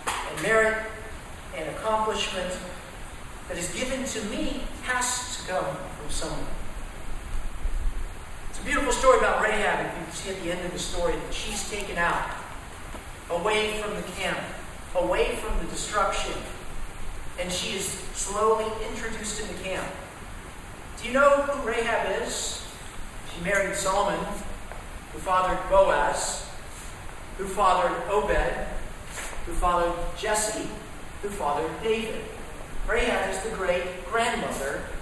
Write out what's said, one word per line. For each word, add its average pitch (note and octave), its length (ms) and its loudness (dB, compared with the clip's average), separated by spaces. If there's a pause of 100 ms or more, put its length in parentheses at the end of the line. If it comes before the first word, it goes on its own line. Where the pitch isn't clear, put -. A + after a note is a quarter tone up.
and - 360 -4
merit A3 360 4 (800)
and D#3+ 140 -6
accomplishment G3 880 0 (920)
that E3+ 100 -4
is F3+ 160 -2
given C4 300 0
to G#3+ 220 -4
me C#4 340 0 (240)
has - 540 0
to - 100 -8
come - 160 0
from - 460 -4
somewhere. - 440 0 (2000)
It's - 100 -6
a - 40 -6
beautiful - 280 2
story - 260 10
about - 240 4
Rahab, G3+ 440 2
if - 200 -6
you - 80 -8
see F#3 240 -4
at - 60 -6
the E3+ 80 0
end F3+ 140 -2
of E3+ 60 -4
the D3+ 60 -4
story, E3+ 360 2
that D3+ 200 -2
she's - 340 -2
taken - 300 -4
out - 320 2 (1000)
away G#3+ 500 2
from G#3 160 -4
the F3 60 -4
camp, F3+ 360 -2 (560)
away F#3+ 420 4
from A3 220 0
the E3 140 -2
destruction, - 640 0 (1040)
and F3+ 100 -2
she F3+ 260 -2
is F#3 100 -2 (280)
slowly G#3+ 520 4 (220)
introduced G#3+ 520 -4
in G#3 80 -4
the - 160 -6
camp. F#3+ 260 -4 (1120)
Do A#3 60 -6
you A#3+ 80 0
know C#4+ 160 10 (120)
who C4 260 0
Rahab A3 540 2
is? - 440 -4 (680)
She F3 120 -6
married G3 320 2
Solomon, G3 420 2 (920)
who - 80 -8
fathered F#3 380 4 (120)
Boaz, D3 720 6 (920)
who G3 100 -4
fathered F3+ 500 4 (140)
Obed, - 560 2 (800)
who E3+ 60 -4
fathered E3+ 420 4 (240)
Jesse, - 500 0 (540)
who G3+ 60 -2
fathered D#3 420 0 (140)
David. A3 360 2 (680)
Rahab A3+ 420 4
is G3 120 -2
the A3+ 140 -2
great-grandmother F#3 1300 0 (200)